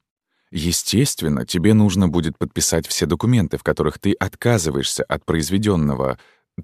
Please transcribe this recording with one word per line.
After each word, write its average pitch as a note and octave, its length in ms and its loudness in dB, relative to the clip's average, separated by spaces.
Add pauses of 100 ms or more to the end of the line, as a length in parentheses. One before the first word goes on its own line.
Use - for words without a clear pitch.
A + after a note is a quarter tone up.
(520)
Естественно, E2 920 -2
тебе F2+ 280 2
нужно G2+ 340 4
будет D#2+ 300 0
подписать - 480 -2
все - 220 -2
документы, G2 500 0
в - 60 -14
которых D2+ 340 0
ты G2 160 0
отказываешься D#2+ 880 -2
от - 220 -4
произведённого, D#2 960 0 (440)